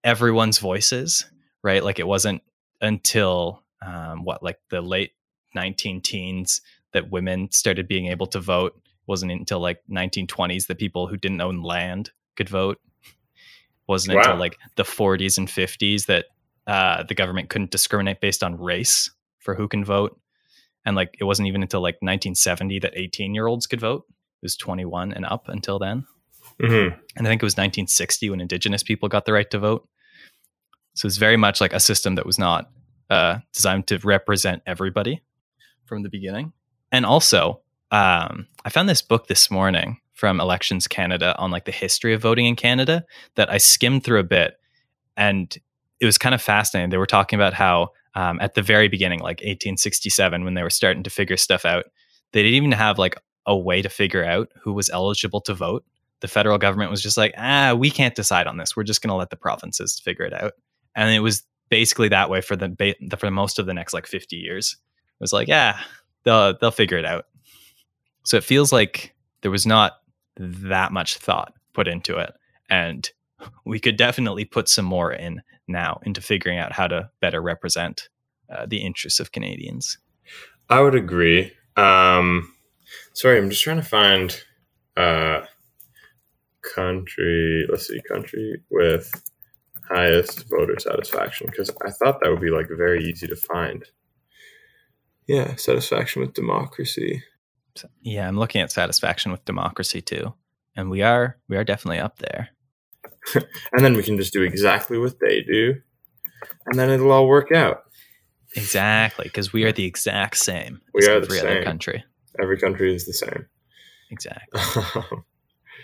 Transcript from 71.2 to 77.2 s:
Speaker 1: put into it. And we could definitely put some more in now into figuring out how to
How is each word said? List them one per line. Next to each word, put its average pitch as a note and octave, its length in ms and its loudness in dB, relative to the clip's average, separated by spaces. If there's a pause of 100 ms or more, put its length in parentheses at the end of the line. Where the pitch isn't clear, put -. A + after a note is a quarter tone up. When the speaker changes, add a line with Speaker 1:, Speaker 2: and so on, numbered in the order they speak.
Speaker 1:
put - 140 0
into E2+ 300 -6
it. E2 160 -6 (360)
And E2+ 400 -2 (540)
we G#2+ 160 -6
could A2+ 160 0
definitely A2+ 480 0
put - 240 -4
some G2 180 2
more F2 280 -2
in - 280 -10 (260)
now F2 360 -4
into G2 180 -6
figuring F2+ 360 -2
out - 160 -6
how F#2 140 0
to F2 220 -4 (120)